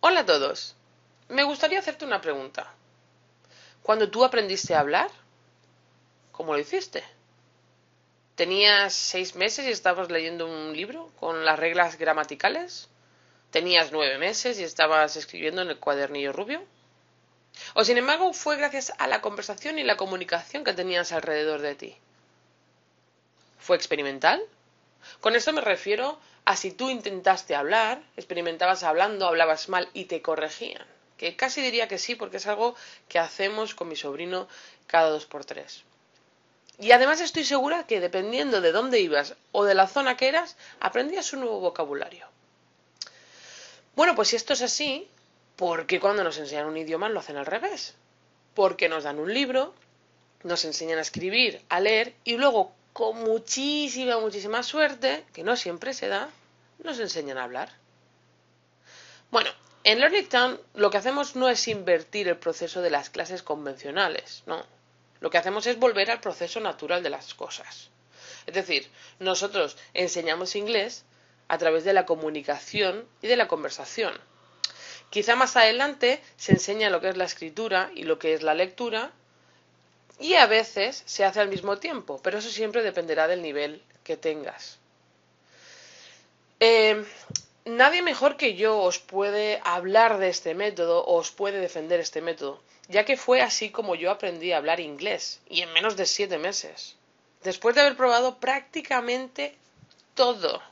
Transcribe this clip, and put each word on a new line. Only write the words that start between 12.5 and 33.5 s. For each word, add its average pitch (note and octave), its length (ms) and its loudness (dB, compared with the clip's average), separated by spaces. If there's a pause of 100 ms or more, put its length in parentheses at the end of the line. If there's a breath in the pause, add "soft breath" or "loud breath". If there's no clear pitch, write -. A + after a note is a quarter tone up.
¿Tenías E3 400 4
nueve C#3+ 280 0
meses G#3 420 -2
y - 20 -6
estabas D#3 540 4
escribiendo D#3+ 460 -6
en F3 80 -6
el - 100 -8
cuadernillo C#3 520 -2
rubio? C4+ 300 -6 (1120 loud breath)
¿O A3 80 4
sin A#3+ 160 4
embargo D#4+ 340 2
fue D4+ 240 -2
gracias C#4+ 420 -4
a C4 100 -2
la G#3+ 120 0
conversación G#3 560 -8
y D4+ 60 -4
la A3 140 2
comunicación F#3 680 -6
que B3 100 -2
tenías F3+ 380 -2
alrededor D#3 520 -2
de C#3+ 120 -4
ti? - 220 -16 (1600)
¿Fue - 160 2
experimental? D3 680 0 (800 loud breath)
Con A3 140 2
esto A#3+ 180 2
me D#4 80 0
refiero A3 600 -2 (260 soft breath)
a F#3+ 100 4
si F#3+ 140 -6
tú C4 200 -4
intentaste F#3+ 680 0
hablar, A3 440 0 (160)
experimentabas F3 680 -2
hablando, F#3+ 420 2
hablabas E3 420 2
mal F3+ 240 -2
y F#3 120 -12
te D#3+ 180 -8
corregían. D#3 640 -6 (300)
Que E3+ 180 -6
casi C4 260 -4
diría A#3 280 -2
que F#3+ 100 -6
sí, - 160 -6
porque G3 220 -10
es G3 100 -8
algo A3 300 0 (320 loud breath)
que F3 100 0
hacemos G3+ 560 -2